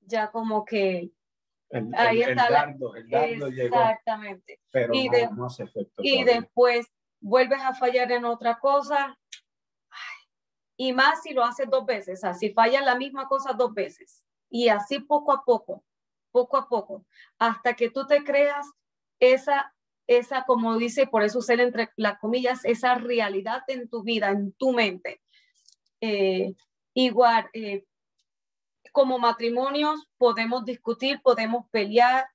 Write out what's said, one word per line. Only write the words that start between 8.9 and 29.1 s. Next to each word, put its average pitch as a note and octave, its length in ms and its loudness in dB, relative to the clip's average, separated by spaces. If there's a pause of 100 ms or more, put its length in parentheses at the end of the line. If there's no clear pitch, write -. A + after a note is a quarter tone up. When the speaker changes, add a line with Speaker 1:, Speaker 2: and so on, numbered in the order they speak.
Speaker 1:
Ay, - 380 -18 (500)
y C4 160 -2
más C#4+ 300 2
si D#4 100 -12
lo B3+ 100 2
haces A#3+ 260 -2
dos C4 160 0
veces, G3 340 -6
o - 20 -12
sea, F3+ 120 -4
si G3+ 200 -4
fallas B3 320 4
la B3 100 4
misma C4+ 320 -8
cosa C4+ 260 -2
dos B3 200 0
veces. - 500 -10 (260)
Y A#3 200 2
así G#3 300 0
poco D4 340 0
a C#4 100 -2
poco, - 400 -2 (480)
poco B3 240 0
a B3+ 140 -2
poco, G3 360 -6 (320)
hasta A#3 360 -2
que A#3 160 -2
tú C4+ 180 -6
te D4 160 4
creas C#4+ 420 0 (540)
esa, C4 560 2 (320)
esa, A#3+ 380 0
como A3+ 320 2
dice, A#3+ 300 0
por A3 160 0
eso G#3+ 160 -2
usé A#3 160 0
entre A#3+ 420 0
las G#3 220 -2
comillas, B3 440 -2
esa B3 320 2
realidad A3+ 720 -4
en B3 220 -8
tu A#3 140 -10
vida, G#3+ 260 -2
en G3+ 240 -2
tu C4 180 -2
mente. G#3 500 -2 (800)
Eh, G3 540 0 (400)
igual, A#3 600 2
eh, G3+ 300 -10 (1120)
como B3+ 260 2